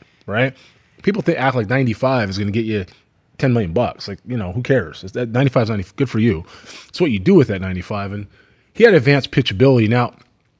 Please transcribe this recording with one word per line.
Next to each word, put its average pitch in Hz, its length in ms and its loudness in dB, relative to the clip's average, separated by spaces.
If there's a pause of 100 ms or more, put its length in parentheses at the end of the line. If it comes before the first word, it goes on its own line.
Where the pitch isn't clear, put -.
(260)
right? 120 280 -2 (480)
People 202 200 -2
think, 165 160 -2
act 127 180 0
like 107 120 -2
ninety-five 127 600 0
is 95 80 -6
gonna 104 140 -4
get 113 140 -2
you 107 200 -4 (540)
ten 135 140 0
million 104 200 0
bucks. 101 360 -4
Like, 98 180 -10
you 123 100 -8
know, 95 160 -6
who 113 100 -6
cares? 87 420 -2
It's 92 80 -16
that 120 160 -6
ninety-five 127 360 0
is 107 60 -4
ninety, 101 240 -6
good 135 160 -2
for 113 80 -4
you. 104 260 0 (440)
It's - 120 -8
what 170 120 0
you 101 80 -2
do 170 140 4
with 156 140 6
that 98 120 -6
ninety-five. 92 500 -8
And 104 160 -12 (480)
he 208 80 -2
had 226 100 8
advanced 139 380 2
pitchability. 123 580 2
Now, 120 240 0 (480)